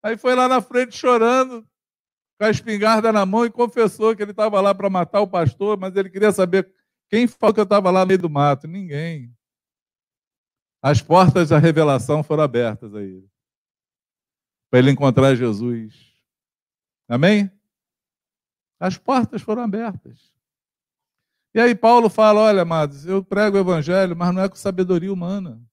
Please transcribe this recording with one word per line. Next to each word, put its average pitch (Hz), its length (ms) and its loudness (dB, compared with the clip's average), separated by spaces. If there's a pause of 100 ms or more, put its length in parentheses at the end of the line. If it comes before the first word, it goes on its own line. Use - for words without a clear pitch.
Aí 220 140 -4
foi 254 180 0
lá 254 140 2
na 254 120 2
frente 247 360 -4
chorando, 247 680 0 (720)
com 208 60 -2
a 226 60 2
espingarda 214 640 0
na 208 120 2
mão 220 220 0
e 226 40 -4
confessou 226 680 -2
que 208 60 -8
ele 202 120 -10
tava 214 260 0
lá 202 140 2
pra 196 160 -4
matar 185 300 -2
o 202 80 -2
pastor, 190 500 -2
mas 185 160 -10
ele 190 160 -4
queria 196 220 0
saber 185 400 -2 (360)
quem 233 200 0
falou 214 260 0
que 214 60 0
eu 202 60 0
tava 196 240 2
lá 185 100 2
no 185 80 2
meio 190 100 2
do 170 120 -4
mato. 143 360 0
Ninguém. 160 640 -12 (1500)
As 135 180 2
portas 175 500 4
da 160 80 4
revelação 151 680 2
foram 156 180 -2
abertas 117 520 -4
a 104 60 -12
ele, 95 300 -16 (1400)
pra 123 120 2
ele 135 100 4
encontrar 135 460 2
Jesus. 113 760 -8 (1000)
Amém? 196 380 2 (1300)
As 180 160 -4
portas 247 460 -2
foram 226 200 -6
abertas. 208 680 -10 (1200)
E 220 60 2
aí 240 140 4
Paulo 233 340 4
fala, 214 320 4
"Olha, 208 220 4
amados, 151 420 -4
eu 190 180 -4
prego 202 360 0
o - 20 2
evangelho, 180 560 0
mas 175 180 -2
não 190 80 -2
é 196 60 -2
com - 80 -10
sabedoria 185 560 -2
humana." 175 500 -10 (100)